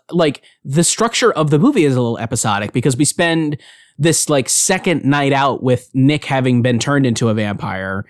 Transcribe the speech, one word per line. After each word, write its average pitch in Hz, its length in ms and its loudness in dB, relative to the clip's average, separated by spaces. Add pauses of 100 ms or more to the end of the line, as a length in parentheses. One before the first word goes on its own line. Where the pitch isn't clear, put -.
like, 160 320 0 (220)
the 147 220 0
structure 226 480 0
of 156 160 0
the 147 100 4
movie 233 240 4
is 135 140 2
a 127 40 2
little 117 160 -2
episodic 107 540 -2
because 127 240 0
we 123 80 0
spend 165 540 0 (400)
this, 151 320 0
like, 139 180 0
second 185 560 0
night 139 300 2
out 135 300 0
with 127 300 -2
Nick 135 320 2
having 127 360 0
been 120 180 0
turned 143 260 0
into 117 220 0
a 110 60 0
vampire, 98 760 -6